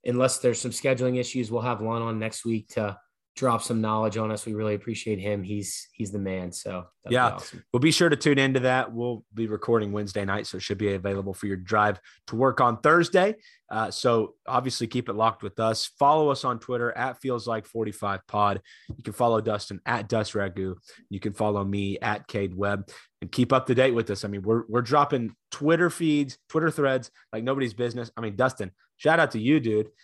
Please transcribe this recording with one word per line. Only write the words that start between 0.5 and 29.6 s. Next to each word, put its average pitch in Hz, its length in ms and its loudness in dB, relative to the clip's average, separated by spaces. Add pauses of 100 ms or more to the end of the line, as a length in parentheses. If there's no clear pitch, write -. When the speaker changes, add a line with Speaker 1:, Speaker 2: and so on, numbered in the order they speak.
Speaker 1:
some 123 100 -6
scheduling 127 480 0
issues, 123 320 -4
we'll 113 120 -2
have 120 180 -2
Lon 113 220 -2
on 113 180 -4
next 110 240 -6
week 113 260 -2
to 104 260 -4 (380)
drop 120 280 0
some 113 180 -2
knowledge 110 380 0
on 110 120 -2
us. 107 140 -6
We 113 80 -8
really 107 220 -2
appreciate 107 440 -4
him. 101 240 -4
He's, 101 520 -8
he's 98 180 -8
the 104 60 -6
man. 92 340 -6
So 90 320 -10 (180)
that'd - 80 -16
be 117 40 2
Speaker 2:
Yeah. 123 160 4
Speaker 1:
awesome. - 420 -12
Speaker 2:
Well, 123 80 2
be 156 100 6
sure 170 200 6
to 147 60 4
tune 147 220 4
into 135 220 4
that. 127 320 2
We'll 117 400 -4
be 113 140 -4
recording 107 440 2
Wednesday 101 360 -4
night, 101 200 -2
so - 120 -10
it - 40 -10
should 101 140 -4
be 101 160 0
available 98 400 -2
for 98 140 -8
your 98 100 -2
drive 101 420 2 (280)
to 110 100 -6
work 127 240 4
on 120 220 4
Thursday. 175 540 6 (340)
Uh, 110 200 -4
so 113 440 2 (120)
obviously 127 400 -2
keep 123 220 -4
it 107 60 -4
locked 110 280 0
with 104 180 -10
us. 113 260 0 (120)
Follow 147 300 6
us 135 160 0
on 120 140 -2
Twitter 120 340 -4
at 123 300 -6
Feels 120 260 -4
Like 110 160 -4
Forty-five 104 640 -6
Pod. 101 340 2 (340)
You - 80 -18
can 107 120 -8
follow 117 260 4
Dustin 104 460 -4
at 113 240 -2
Dust 110 240 0
Ragu. 95 420 -4 (320)
You 98 120 -8
can 107 120 -4
follow 104 320 0
me 98 360 -2
at 107 280 -4
Cade 98 260 -4
Webb, 98 360 -2 (320)
and 90 100 -10
keep 120 180 2
up 131 180 4
to 131 60 4
date 131 180 4
with 117 180 0
us. 101 160 -6
I - 20 -4
mean, 101 140 -6
we're, 113 260 0
we're 117 140 0
dropping 131 520 0 (160)
Twitter 165 380 2
feeds, 147 480 0 (140)
Twitter 160 200 0
threads 135 400 0 (220)
like 113 120 -6
nobody's 131 280 -2
business. 120 420 -6
I 117 60 -12
mean, 107 160 -6
Dustin, 104 360 0 (260)
shout 160 200 4
out 156 120 4
to 113 100 -4
you, 139 180 4
dude. 110 300 0 (160)